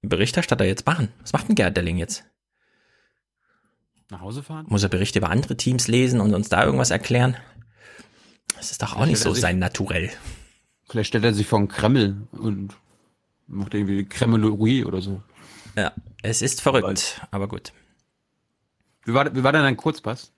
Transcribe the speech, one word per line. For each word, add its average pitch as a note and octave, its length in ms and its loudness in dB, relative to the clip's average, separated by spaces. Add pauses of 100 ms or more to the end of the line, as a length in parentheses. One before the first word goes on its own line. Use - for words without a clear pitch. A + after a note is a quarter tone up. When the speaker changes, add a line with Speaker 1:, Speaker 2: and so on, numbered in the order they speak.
Speaker 1:
Berichterstatter - 640 0
jetzt F#2+ 200 -2
machen. D3+ 240 0 (120)
Was - 120 -6
macht - 140 -2
denn G#3+ 80 2
Gerd F2+ 220 2
Delling F2 200 0
jetzt? - 280 -6 (1800)
Speaker 2:
Nach F2+ 120 -14
Hause A2+ 220 -10
fahren? D#3 240 -12
Speaker 1:
Muss G2+ 160 2
er G2 60 2
Berichte G2 300 0
über F2 100 0
andere A2 260 0
Teams B2 320 0
lesen B2 320 4
und G#2 140 4
uns G#2 160 0
da G2 140 4
irgendwas C3 260 2
erklären? B2 480 2 (1200)
Das - 140 -10
ist - 100 -8
doch - 120 -4
auch - 100 0
Speaker 2:
Vielleicht D3+ 80 4
Speaker 1:
nicht - 80 2
Speaker 2:
stellt - 80 0
er - 20 2
Speaker 1:
so E2+ 60 0
Speaker 2:
sich B2 60 0
Speaker 1:
sein F2+ 180 2
Naturell. F2+ 520 -2 (800)
Speaker 2:
Vielleicht A2 200 -2
stellt A2 140 2
er A#2 100 4
sich G#2 140 0
vor A2 120 2
den G2+ 80 2
Kreml G#2+ 640 2
und G#2 440 -6 (720)
macht G2 280 -8
irgendwie G2+ 300 -2
Kremlologie A2 800 2
oder F#2 160 -4
so. G2 200 -8 (540)
Speaker 1:
Ja, G2 160 -2 (300)
es A2 200 -2
ist - 200 -2
verrückt, C3+ 240 4
Speaker 2:
Bald. - 360 -4 (100)
Speaker 1:
aber G2+ 180 -4
gut. - 240 -12 (1300)
Speaker 2:
Wie A#2 100 -2
war, C#3 220 2
wie C3 80 0
war C3 80 6
denn D3+ 120 4
dein C3+ 120 2
Kurzpass? - 640 -6